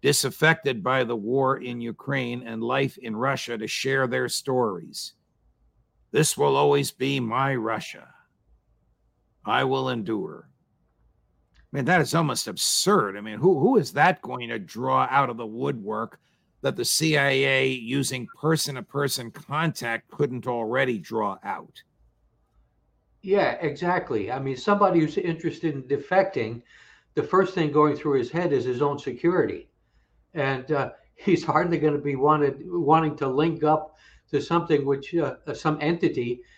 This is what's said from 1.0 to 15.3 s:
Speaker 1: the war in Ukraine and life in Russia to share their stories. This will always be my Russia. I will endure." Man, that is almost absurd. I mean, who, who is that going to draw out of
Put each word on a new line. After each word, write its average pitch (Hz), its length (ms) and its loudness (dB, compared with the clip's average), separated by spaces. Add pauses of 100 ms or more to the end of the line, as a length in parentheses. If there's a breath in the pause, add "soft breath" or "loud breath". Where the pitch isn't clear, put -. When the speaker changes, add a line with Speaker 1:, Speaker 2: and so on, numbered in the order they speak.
Speaker 1:
the 117 120 -2
war 131 420 0
in 123 240 -8
Ukraine 123 640 -6
and 117 160 -8
life 131 380 -2
in 117 160 -8
Russia 120 420 -2
to 107 80 -6
share 135 420 0
their 127 220 -2
stories. 110 840 -4 (1000)
This 147 260 2
will 143 180 2
always 143 360 4
be 139 280 -2
my 131 360 0
Russia. 110 520 -4 (1400)
I 117 180 2
will 131 260 0
endure." 107 600 -6 (1200)
Man, 139 140 -4
that 175 140 4
is 143 160 0
almost 160 320 0
absurd. 107 680 0
I 104 40 -12
mean, 107 160 -10
who, 156 220 4
who 226 160 4
is 156 180 2
that 165 280 4
going 123 260 -8
to 117 120 -6
draw 131 500 0
out 131 200 2
of 117 60 -8